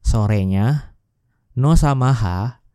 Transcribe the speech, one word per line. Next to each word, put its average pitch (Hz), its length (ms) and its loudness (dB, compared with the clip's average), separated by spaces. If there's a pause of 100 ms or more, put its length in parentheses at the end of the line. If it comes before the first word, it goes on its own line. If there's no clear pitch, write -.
Sorenya, 104 960 -2 (560)
No 143 240 2
sama 131 400 2
Ha 101 480 -6 (100)